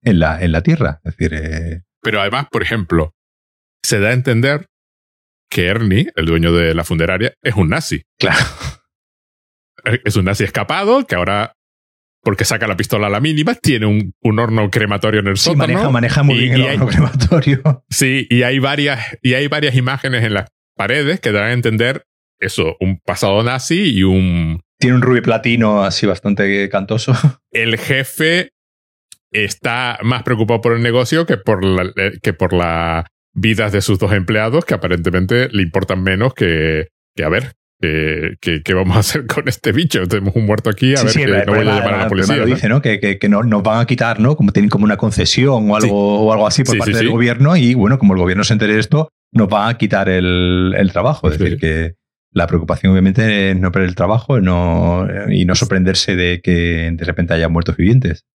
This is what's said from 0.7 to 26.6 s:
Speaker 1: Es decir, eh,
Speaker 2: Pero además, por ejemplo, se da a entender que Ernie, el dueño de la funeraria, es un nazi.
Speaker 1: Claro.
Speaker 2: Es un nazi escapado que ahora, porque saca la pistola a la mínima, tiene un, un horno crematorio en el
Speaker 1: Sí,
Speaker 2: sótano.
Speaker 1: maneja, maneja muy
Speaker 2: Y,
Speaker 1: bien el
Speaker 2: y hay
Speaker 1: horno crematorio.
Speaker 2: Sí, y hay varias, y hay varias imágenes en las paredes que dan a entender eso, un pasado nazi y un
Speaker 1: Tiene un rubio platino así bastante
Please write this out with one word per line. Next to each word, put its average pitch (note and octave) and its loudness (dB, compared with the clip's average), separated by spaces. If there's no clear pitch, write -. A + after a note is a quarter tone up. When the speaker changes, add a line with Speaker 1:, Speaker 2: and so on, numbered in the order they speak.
Speaker 1:
Es E2+ -8
decir, D#2 -4
eh, E2 -6
Speaker 2:
Pero G#2+ -2
además, A#2+ -2
por - -4
ejemplo, E2+ -2
se G#2+ -2
da G2+ 2
a A#2+ 0
entender B2+ 0
que F2+ -2
Ernie, G#2+ 0
el D#2+ -2
dueño E2 2
de E2+ 2
la E2 -2
funeraria, F#2 -2
es A#2+ -4
un F2+ 0
nazi. - -4
Speaker 1:
Claro. - 0
Speaker 2:
Es G#2+ -2
un F#2+ 2
nazi G2 0
escapado G3 0
que - -4
ahora, F#2+ -2
porque G#2+ 0
saca A2+ -2
la G2+ -2
pistola G#2 -2
a - 0
la G2+ 0
mínima, D#3 -2
tiene A#2 0
un, G#2 0
un A2 2
horno A2 0
crematorio G#2+ 0
en G2 -2
el G2 -2
Speaker 1:
Sí, - 0
Speaker 2:
sótano. D#3 0
Speaker 1:
maneja, E3+ 0
maneja C3 0
muy C#3 4
Speaker 2:
Y, A2+ 2
Speaker 1:
bien A#2+ 0
el C3 2
Speaker 2:
y C3 2
hay C#3 -2
Speaker 1:
horno B2+ 0
crematorio. C3+ 0
Speaker 2:
Sí, C3+ 0
y A#2+ 2
hay C3 0
varias, C#3 -2
y B2 0
hay C#3+ -2
varias C#3+ -2
imágenes B2+ -2
en G#2+ -2
las F#2+ -4
paredes C#3+ -2
que A2 -2
dan G#2 0
a A#2+ -2
entender A#2+ -2
eso, F2+ -4
un F#2+ -2
pasado G2+ 0
nazi C3+ -2
y F#2+ 2
un F2 0
Speaker 1:
Tiene B2+ 2
un B2 4
rubio B2 2
platino A2+ 2
así G2 -2
bastante G2 0